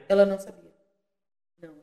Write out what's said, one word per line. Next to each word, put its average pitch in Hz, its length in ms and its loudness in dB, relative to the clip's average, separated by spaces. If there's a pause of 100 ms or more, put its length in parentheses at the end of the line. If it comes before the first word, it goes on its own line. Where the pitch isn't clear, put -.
Ela 196 180 4
não 196 120 -6
sabia. - 320 -20 (880)
Não, 160 220 -20